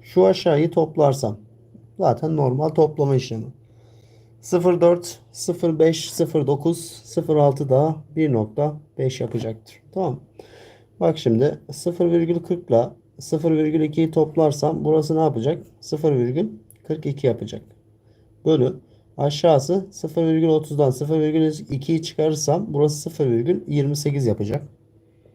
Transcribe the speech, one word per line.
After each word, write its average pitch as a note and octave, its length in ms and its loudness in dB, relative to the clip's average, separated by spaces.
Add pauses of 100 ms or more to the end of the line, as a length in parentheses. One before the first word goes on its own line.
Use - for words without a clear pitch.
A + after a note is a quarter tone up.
Şu - 260 2
aşağıyı E3 440 2
toplarsam C#3+ 680 0 (600)
zaten D#3 380 0
normal C#3 320 0
toplama D3+ 460 2
işlemi. A#2 320 -4 (920)
Sıfır F3 400 2
dört, F3 380 2 (140)
sıfır E3+ 460 -2
beş, D#3+ 340 2
sıfır D#3+ 340 0
dokuz, D3 380 0
sıfır - 520 -4
altı C#3+ 320 2
daha D3 280 2 (200)
bir D#3 160 2
nokta C#3+ 440 -2 (220)
beş C3 220 -4
yapacaktır. A2+ 640 -8 (100)
Tamam. E3+ 280 -4 (800)
Bak D#3 180 2
şimdi B2 420 0 (120)
sıfır F3 380 -2
virgül E3+ 280 2
kırk F3 320 -6
ile B2 180 4 (300)
sıfır D#3+ 320 -2
virgül D#3 300 2
ikiyi D#3 300 0
toplarsam D#3 760 0
burası D#3 320 2
ne D#3+ 40 2
yapacak? C3+ 460 0 (140)
Sıfır D#3 320 -2
virgül C3+ 360 0 (380)
kırk D#3 200 -6
iki C#3 200 -4
yapacak. A2+ 360 -4 (840)
Bölü. D3+ 360 0 (360)
Aşağısı D3+ 720 0
sıfır E3 360 -4
virgül D#3+ 220 2
otuzdan D#3 420 2
sıfır D3 300 -2
virgül D#3 320 2 (180)
ikiyi D#3 320 -2
çıkarırsam D#3 680 -2
burası D3 280 0
sıfır - 300 -4
virgül B2 400 0
yirmi D3 300 0
sekiz C#3+ 300 -2
yapacak. G#2+ 420 -2 (680)